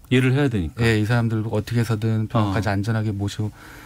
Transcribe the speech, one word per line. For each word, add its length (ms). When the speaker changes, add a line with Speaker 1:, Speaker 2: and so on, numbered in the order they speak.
Speaker 1:
일을 240
해야 160
되니까. 360
Speaker 2:
예, 140
이 60
사람들 440
어떻게 300
해서든 480
병원까지 420
Speaker 1:
어. 40
Speaker 2:
안전하게 380
모시고, 400